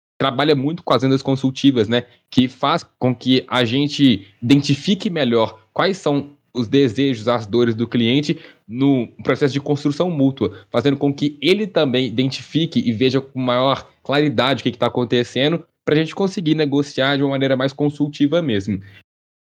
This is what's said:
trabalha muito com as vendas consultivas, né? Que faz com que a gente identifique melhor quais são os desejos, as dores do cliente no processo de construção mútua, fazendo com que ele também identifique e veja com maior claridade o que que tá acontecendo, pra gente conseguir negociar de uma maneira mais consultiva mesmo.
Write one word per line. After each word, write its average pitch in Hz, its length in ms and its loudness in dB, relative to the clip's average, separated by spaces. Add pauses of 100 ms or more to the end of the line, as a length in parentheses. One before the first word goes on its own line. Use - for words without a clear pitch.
(180)
trabalha 135 360 0
muito 143 280 -2
com - 100 -2
as 123 100 2
vendas 135 200 2
consultivas, 131 680 0
né? 120 160 0 (260)
Que 127 180 2
faz 147 360 -4 (140)
com 123 160 0
que 127 340 0
a 127 160 0
gente 135 640 0 (160)
identifique 143 640 2
melhor 117 520 0 (120)
quais 175 260 0
são 143 320 -2 (220)
os 120 140 -4
desejos, 127 640 2
as 117 180 -2
dores 117 280 2
do 113 120 -2
cliente 135 520 0 (280)
no 127 420 0 (140)
processo 131 300 0
de 139 80 -2
construção 147 500 -2
mútua, 135 600 -2
fazendo 135 260 2
com 139 180 0
que 143 260 -4
ele 202 260 0
também 135 400 0
identifique 131 800 -2
e 120 80 0
veja 127 280 2
com 131 180 -10
maior 127 500 0 (140)
claridade 135 580 0
o - 40 -12
que 123 80 0
que - 60 -16
tá 120 80 0
acontecendo, 123 800 0 (200)
pra 151 120 0
gente 160 180 0
conseguir 156 400 -2
negociar 143 600 0
de 139 60 -2
uma 139 80 0
maneira 135 260 0
mais 135 160 -2
consultiva 147 720 -2
mesmo. 104 380 -2 (800)